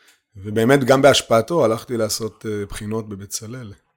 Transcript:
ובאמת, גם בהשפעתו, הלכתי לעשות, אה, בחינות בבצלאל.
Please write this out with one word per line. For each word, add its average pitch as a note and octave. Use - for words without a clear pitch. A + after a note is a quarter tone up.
ובאמת, A2+
גם C3+
בהשפעתו, C3+
הלכתי A2+
לעשות, G#2+
אה, G#2
בחינות G#2+
בבצלאל. G#2+